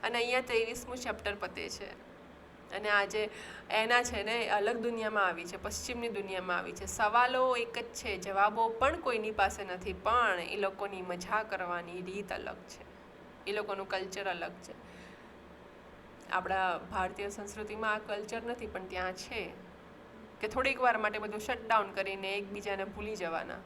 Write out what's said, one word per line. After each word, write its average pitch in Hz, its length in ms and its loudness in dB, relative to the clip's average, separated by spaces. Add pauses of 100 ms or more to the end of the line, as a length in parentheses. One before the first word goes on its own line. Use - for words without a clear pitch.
અને 240 140 0
અહીંયા 240 240 2
ત્રેવીસમું 240 560 0
ચેપ્ટર 220 380 -4
પતે 185 340 -6
છે. - 200 -10 (840)
અને 208 140 -2
આજે 208 400 4 (400)
એના 233 340 6
છે 233 200 -2
ને 226 260 0
અલગ 208 280 4
દુનિયામાં 220 500 2
આવી 170 180 0
છે, 180 120 -8
પશ્ચિમની 233 520 -4
દુનિયામાં 190 480 0
આવી 180 140 -2
છે. 196 140 -8
સવાલો 247 720 6
એક 233 220 -2
જ 240 60 -2
છે, 220 340 -4
જવાબો 202 520 4
પણ 254 300 4
કોઈની 220 320 0
પાસે 202 320 4
નથી, 185 300 -6
પણ 214 460 4 (100)
એ - 80 -4
લોકોની 196 440 -2
મજા 180 420 -2
કરવાની 175 580 -4
રીત 190 300 -6
અલગ - 240 -6
છે, - 300 -16 (640)
એ 202 40 0
લોકોનું 202 340 -2
કલ્ચર 196 400 -2
અલગ 175 240 -2
છે. - 440 -16 (1400)
આપણા 185 460 2
ભારતીય 185 520 -2
સંસ્કૃતિમાં 214 640 -2
આ 214 40 2
કલ્ચર 214 460 -4
નથી, 240 240 -4
પણ 185 200 -6
ત્યાં 185 260 -2
છે 180 400 -6 (880)
કે 214 60 -2
થોડીક 254 340 2
વાર 240 160 8
માટે 214 220 2
બધું 214 200 -4
શટડાઉન 220 520 4
કરીને 196 420 -2
એકબીજાને 202 520 -2
ભૂલી 208 300 -6
જવાના. 165 380 -2 (120)